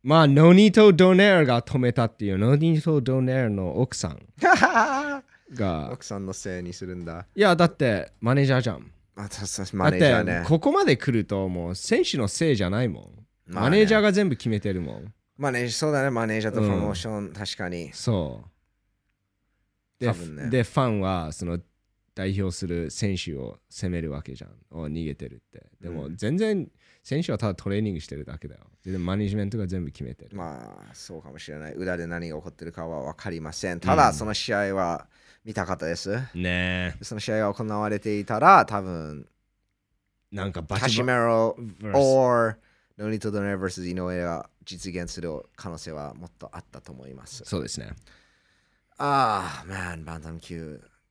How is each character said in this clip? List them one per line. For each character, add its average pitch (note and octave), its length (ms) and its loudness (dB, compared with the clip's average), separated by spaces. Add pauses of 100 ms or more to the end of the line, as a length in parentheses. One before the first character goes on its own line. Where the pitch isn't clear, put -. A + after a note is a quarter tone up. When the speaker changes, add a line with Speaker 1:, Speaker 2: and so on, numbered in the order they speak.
Speaker 1:
ま D#3 220 6
あ、 D3+ 60 8
ノ D#3 260 10
ニ G3+ 160 10
ト・ G#3 220 10
ド F#3 220 8
ネ G3+ 140 8
ア F3+ 160 6
が B2 160 4
止 - 160 -6
め B2 160 2
た A#2+ 120 2
っ A2 120 -4
て G#2+ 80 -6
い G2+ 80 0
う、 F#2 60 0
ノ A#2+ 160 4
ニ D#3 260 4
ト・ D3+ 200 2
ド C3 200 0
ネ B2+ 200 0
ア A#2+ 100 2
の F#2 300 -2
奥 - 160 0
さ - 120 -6
ん - 180 -12 (120)
Speaker 2:
<laughs> C#4 1120 2
Speaker 1:
が。 F2+ 400 -4
Speaker 2:
奥 - 140 -14
さ G2+ 120 -8
ん G2 60 -8
の F#2+ 80 -8
せ F#2 280 -8
い - 20 -10
に F2 100 -10
す F#2 140 -12
る F2+ 80 -10
ん F2+ 100 -10
だ。 E2+ 300 -10
Speaker 1:
い F#3+ 60 -4
や、 F#3 160 6
だ E3+ 80 6
っ E3 100 2
て G#2+ 460 -2
マ A#2 140 2
ネ C#3 80 4
ー C#3 40 4
ジ C3+ 60 2
ャ B2+ 60 4
ー - 20 2
じ A#2 100 -2
ゃ F2+ 40 -6
ん。 B1 160 -16 (260)
Speaker 2:
あ、 G2+ 120 -10
そ - 140 -10
う G2 40 -8
そ - 180 -8
う、 G2 120 -10
マ F#2+ 140 4
ネ - 80 0
ー - 20 2
ジ D#3+ 60 8
ャ B2 140 6
ー F2+ 40 -2
ね。 F2 100 -2
Speaker 1:
だ E2+ 60 -2
っ - 40 -6
て、 - 40 -6
こ D#3 120 4
こ C#4+ 120 2
ま G4 120 4
で C#3+ 120 4
来 - 140 -4
る A2+ 140 0
と G2 240 -4
も F2 220 -6
う F#2 40 -6
選 C4+ 300 0
手 - 120 -4
の A2 120 0
せ D#3+ 240 0
い A#2 40 4
じ G2 80 0
ゃ F2 60 0
な A2 120 0
い B2 60 0
も C2 120 -8
ん。 G1+ 260 -20 (260)
Speaker 2:
ま F2+ 100 -4
あ - 20 0
ね。 C3 60 4
Speaker 1:
マ - 0 -
ネ G#3 120 6
ー G#3+ 40 6
ジ G#3+ 100 4
ャ - 20 4
ー - 20 4
が G#3 120 4
全 G3 160 2
部 C3 80 0
決 - 120 -6
め G#2+ 120 0
て G2+ 120 -4
る F#2 80 -2
も C2+ 140 -8
ん。 D2 180 -14 (240)
Speaker 2:
マ C#3 140 -2
ネ B2 80 -2
ー A#2+ 40 0
ジ B2 40 -2
ャ A#2 40 -4
ー、 - 20 -6
そ D#3 180 -2
う - 20 0
だ C#3 100 2
ね、 C3+ 80 0
マ A2+ 160 0
ネ A2 120 0
ー - 20 0
ジ A2 80 -2
ャ G#2 40 -2
ー - 20 -10
と A2+ 60 0
プ G#2+ 80 2
ロ G2+ 80 2
モ G#2 160 -2
ー - 20 -4
シ G2+ 140 -8
ョ - 20 -6
ン、 G#2+ 60 -6
Speaker 1:
う G2+ 60 -6
ん。 G2 100 -10
Speaker 2:
確 G2+ 240 -10
か F#2 120 -6
に。 F2 240 -8
Speaker 1:
そ D2 540 -2
う。 - 20 -20 (1500)
で、 B2 60 -2
Speaker 2:
多 A2+ 80 2
分 E2 220 -10
ね。 C#2+ 120 -6
Speaker 1:
で、 B2+ 140 2
フ - 160 -2
ァ B2+ 120 2
ン G#2 100 0
は F2+ 320 -2
そ - 120 -10
の E2+ 140 -2 (560)
代 F#2+ 260 -2
表 F#2 140 -2
す F#2+ 120 -8
る E2+ 240 -4
選 G2 320 -4
手 D#2+ 120 -8
を B1 240 -12 (100)
責 - 220 -8
め F2 100 -4
る D#2+ 120 -6
わ C#2+ 100 -10
け C2+ 120 -14
じ - 100 -18
ゃ - 20 -20
ん。 G1+ 40 -20 (200)
「お、 D#2+ 160 -10
逃 D#2+ 180 -6
げ D2 100 -6
て C#2 140 -14
る」 - 180 -20
っ - 40 -20
て。 - 160 -20 (140)
で F2+ 100 -12
も、 D2+ 160 -10
Speaker 2:
う D2+ 40 -12
ん。 F2+ 60 -12
Speaker 1:
全 F3 220 -2
然 G#3+ 320 -2 (320)
選 D3+ 200 -4
手 E3 100 -4
は G#2 60 -4
た A2+ 80 -2
だ G2 80 -2
ト - 160 -8
レ G2+ 80 0
ー - 20 0
ニ G#2+ 120 -2
ン - 20 -6
グ D#2+ 60 -8
し - 60 -16
て - 100 -14
る D2 80 -10
だ C#2+ 140 -14
け D2 100 -14
だ - 80 -18
よ。 - 40 -20 (220)
全 F#2 100 -8
然 F2+ 140 -4
マ F#2+ 100 -2
ネ G#2 120 -2
ジ G2+ 80 -2
メ G#2 80 -2
ン G2 60 -4
ト A#2 60 -8
が G2+ 100 -4
全 F2+ 180 -4
部 C#2 60 -8
決 - 140 -12
め B1 100 -12
て - 100 -20
る。 - 120 -20
Speaker 2:
ま A#1+ 540 -14
あ、 B1+ 40 -20
そ - 240 -16
う D#2 40 -18
か C#2+ 80 -20
も D2 80 -18
し - 120 -18
れ D2+ 80 -12
な D2+ 120 -14
い。 - 40 -14
裏 F2+ 220 -4
で E2+ 100 -6
何 E2+ 220 -8
が D#2 80 -10
起 D#2 60 -12
こ F2 80 -14
っ - 20 -20
て - 120 -18
る E2 80 -12
か E2 140 -10
は D#2+ 160 -8 (100)
分 - 100 -16
か G2 80 -8
り E2 100 -8
ま D#2 120 -10
せ F#2 220 -6
ん。 F2 60 -10
た C3+ 160 2
だ、 C3+ 120 6
Speaker 1:
う - 20 6
ん。 D#2 40 -6
Speaker 2:
そ D2+ 100 -6
の G#2+ 100 -4
試 - 180 -4
合 G2+ 220 0
は E2+ 320 -2 (380)
見 A2 100 -14
た G2 100 -2
か F2+ 100 -4
っ - 20 -6
た D#2 100 -8
で E2+ 100 -2
す。 G2 140 -8 (240)
Speaker 1:
ね F2+ 640 -2
え。 - 40 -14
Speaker 2:
そ - 100 -10
の G#2 60 -8
試 A#2 140 -4
合 A2 40 0
が G2+ 160 0
行 A2+ 120 -8
わ G#2 220 -4
れ G#2 120 -2
て G#2 180 -4
い G2+ 60 -6
た A2 160 -2
ら、 E3 260 8
多 G2+ 160 -4
分、 D#2 440 -10 (1040)
Speaker 1:
な F#2+ 120 -8
ん G2 80 -6
か F2 80 -8
バ E2 160 -6
チ A#2+ 40 0
バ-、 - 0 -
Speaker 2:
カ B2+ 80 0
シ A2+ 160 0
メ B2+ 100 2
ロ A2+ 420 2
Speaker 1:
ブ G#2+ 320 -12
ラ G2+ 60 -4
ス。 - 20 6
Speaker 2:
or B2+ 640 4 (400)
ノ G#2+ 120 -6
ニ A2 100 -4
ト・ G#2+ 100 -4
ド G#2 100 -2
ネ G2+ 100 -2
ア G2 60 -2
versus F#2 320 -6
井 F2+ 60 -4
上 F2+ 280 -4
が E2+ 280 -6 (140)
実 F2+ 280 -14
現 F2 180 -8
す - 100 -12
る E2 100 -8 (240)
可 - 160 -14
能 D#2+ 80 -10
性 D#2+ 140 -14
は D2 220 -12
も E2 120 -18
っ - 100 -18
と - 160 -18
あ F2 60 -16
っ - 120 -18
た C2+ 100 -20
と - 100 -20
思 C2 160 -20
い C2 80 -18
ま C2 140 -20
す。 - 180 -18
Speaker 1:
そ F#2 120 -6
う D2 40 -4
で A#1+ 60 -8
す - 100 -10
ね。 G#1+ 140 -14 (1080)
Speaker 2:
あ B2 640 0
あ、 - 20 -18
man、 F2+ 380 -10
バ E2 140 -12
ン - 20 -12
タ E2 120 -14
ム E2 80 -12
級。 D#2+ 400 -14 (300)